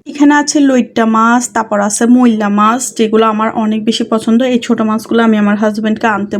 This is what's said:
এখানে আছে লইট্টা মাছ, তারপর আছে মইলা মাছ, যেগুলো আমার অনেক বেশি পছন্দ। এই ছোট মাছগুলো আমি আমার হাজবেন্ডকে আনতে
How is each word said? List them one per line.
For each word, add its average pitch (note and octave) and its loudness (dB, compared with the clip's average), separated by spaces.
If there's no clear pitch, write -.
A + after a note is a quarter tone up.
এখানে D4 2
আছে D4 -4
লইট্টা A#3+ 0
মাছ, A#3 2
তারপর A3 -2
আছে G#3 -4
মইলা A3 2
মাছ, A3+ 2
যেগুলো A3 2
আমার A3 -2
অনেক G#3+ -2
বেশি A#3 -2
পছন্দ। A3+ 0
এই A#3+ 0
ছোট A#3 0
মাছগুলো A3 -2
আমি G#3+ 2
আমার G#3 0
হাজবেন্ডকে G#3+ -2
আনতে G3+ -6